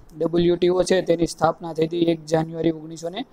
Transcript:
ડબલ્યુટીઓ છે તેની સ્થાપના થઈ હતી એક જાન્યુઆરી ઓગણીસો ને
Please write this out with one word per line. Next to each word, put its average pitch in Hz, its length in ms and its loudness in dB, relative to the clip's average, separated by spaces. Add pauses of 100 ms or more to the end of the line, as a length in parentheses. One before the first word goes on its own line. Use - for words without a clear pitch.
(180)
ડબલ્યુટીઓ 175 640 2
છે 185 200 2
તેની 170 240 2
સ્થાપના 165 460 -2
થઈ 160 140 0
હતી 175 160 -4
એક 165 220 0
જાન્યુઆરી 160 460 -2
ઓગણીસો 160 380 -8
ને 202 240 -8